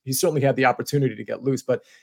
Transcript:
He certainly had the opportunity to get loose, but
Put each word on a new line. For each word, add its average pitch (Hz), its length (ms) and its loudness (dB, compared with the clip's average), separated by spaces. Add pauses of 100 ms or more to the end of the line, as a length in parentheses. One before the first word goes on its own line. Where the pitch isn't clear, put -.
He 131 100 -6
certainly 151 280 0
had 131 160 2
the 131 80 2
opportunity 127 500 0
to 110 100 -12
get 110 200 -8
loose, 131 180 0
but - 220 -2 (180)